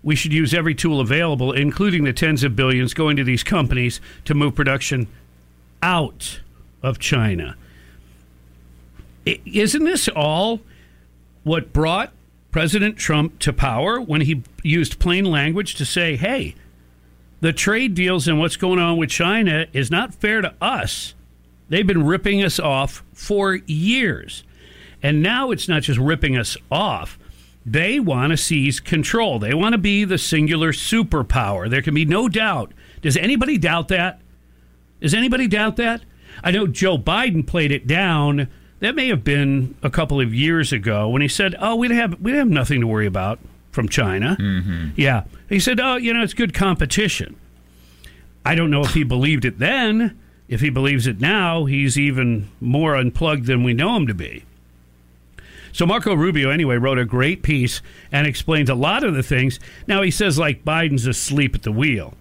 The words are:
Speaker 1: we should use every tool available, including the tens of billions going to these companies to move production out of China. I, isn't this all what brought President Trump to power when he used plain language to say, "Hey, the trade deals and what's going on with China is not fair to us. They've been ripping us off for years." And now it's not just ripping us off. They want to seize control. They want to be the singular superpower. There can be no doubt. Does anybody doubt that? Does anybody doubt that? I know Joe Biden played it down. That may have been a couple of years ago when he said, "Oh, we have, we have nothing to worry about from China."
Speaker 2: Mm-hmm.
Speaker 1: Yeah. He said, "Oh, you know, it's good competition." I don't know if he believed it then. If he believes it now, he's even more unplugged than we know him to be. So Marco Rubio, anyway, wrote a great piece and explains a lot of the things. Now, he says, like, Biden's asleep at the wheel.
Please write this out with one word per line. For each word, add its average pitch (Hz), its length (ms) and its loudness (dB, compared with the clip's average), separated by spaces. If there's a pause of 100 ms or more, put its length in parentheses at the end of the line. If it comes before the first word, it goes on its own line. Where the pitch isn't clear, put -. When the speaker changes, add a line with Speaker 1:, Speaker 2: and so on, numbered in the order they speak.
Speaker 1:
we 151 120 0
should 151 180 -2
use 156 220 2
every 160 200 0
tool 151 260 0
available, 135 520 0
including 147 520 0
the 131 80 0
tens 151 320 0
of 123 100 0
billions 127 400 2
going 151 220 0
to 135 80 0
these 123 180 0
companies 127 580 0 (240)
to 151 100 -2
move 147 200 2
production 135 520 0 (760)
out 170 580 -2 (420)
of 127 160 -2
China. 95 580 -2 (1700)
I, 175 180 -4
isn't 214 400 0
this 339 240 0
all 180 520 0 (840)
what 160 280 -2
brought 170 400 0 (380)
President 196 460 0
Trump 156 440 0
to 135 120 0
power 143 480 0
when 156 220 0
he 139 200 0 (200)
used 156 360 0
plain 180 260 2
language 165 500 0
to 143 100 -4
say, 165 320 -2
"Hey, 175 380 -4 (840)
the 160 120 2
trade 214 420 0
deals 180 320 0
and 160 120 2
what's 170 180 0
going 185 220 0
on 170 180 2
with 160 140 0
China 175 640 0
is 135 180 -2
not 190 240 -2
fair 214 260 0
to 180 200 -4
us. - 540 -4 (540)
They've 185 180 0
been 165 200 2
ripping 196 360 0
us 175 160 0
off 139 440 -2 (100)
for 196 440 -2 (100)
years." 175 760 -2 (600)
And 151 200 2
now 247 280 0
it's 175 180 -4
not 151 140 0
just 135 160 0
ripping 139 380 0
us 113 200 -4 (140)
off. 131 480 -4 (480)
They 180 340 0
want 143 300 0
to 160 60 2
seize 143 440 0
control. 170 580 0
They 104 140 -2
want 202 220 2
to 208 40 2
be 202 260 2
the 180 140 0
singular 156 540 0
superpower. 120 960 0
There 131 140 0
can 151 120 0
be 160 100 2
no 202 240 2
doubt. 190 440 -2 (300)
Does 139 140 2
anybody 262 420 2
doubt 165 300 0
that? 180 320 0 (800)
Does 147 120 0
anybody 247 340 2
doubt 214 300 0
that? 233 260 -2 (400)
I 175 100 0
know 202 140 2
Joe 175 300 2
Biden 175 500 0
played 151 260 0
it 131 140 -4
down. 147 600 2 (320)
That 233 140 0
may 262 140 0
have 151 160 0
been 139 580 2
a 120 80 0
couple 143 300 0
of 113 140 0
years 151 380 0
ago 107 360 0
when 131 140 2
he 143 60 2
said, 190 300 0
"Oh, 226 180 -2
we 240 180 0
have, 226 260 0
we 214 120 -2
have 277 160 2
nothing 139 320 2
to 117 60 0
worry 107 200 0
about 98 320 -2 (340)
from 113 160 -2
China." 107 500 0
Speaker 2:
Mm-hmm. 90 580 -2
Speaker 1:
Yeah. 131 280 2 (240)
He 202 120 2
said, 247 200 0
"Oh, 254 160 0
you 233 160 -2
know, 233 100 0
it's 202 120 -4
good 226 200 0
competition." 190 840 0 (1080)
I 123 100 2
don't 165 160 2
know 147 120 2
if 135 120 -2
he 156 80 4
believed 127 420 2
it 117 140 -2
then. 220 600 0 (300)
If 117 120 -2
he 143 100 2
believes 135 360 2
it 107 140 -2
now, 165 440 0
he's 139 340 0
even 123 500 0 (120)
more 143 360 2
unplugged 131 500 0
than 123 180 2
we 120 100 2
know 185 220 0
him 156 100 2
to 107 80 -2
be. 62 300 -10 (1300)
So 170 140 -2
Marco 208 280 0
Rubio, 151 360 2
anyway, 143 260 2
wrote 127 220 0
a 123 60 0
great 127 380 0
piece 131 400 0 (300)
and 147 140 2
explains 147 440 0
a 131 40 2
lot 180 300 0
of 185 100 0
the 131 80 0
things. 131 360 0 (280)
Now, 196 160 2
he 185 80 2
says, 175 280 2
like, 151 260 -2
Biden's 151 420 0
asleep 139 480 0
at - 100 -2
the 110 80 -2
wheel. 113 480 -2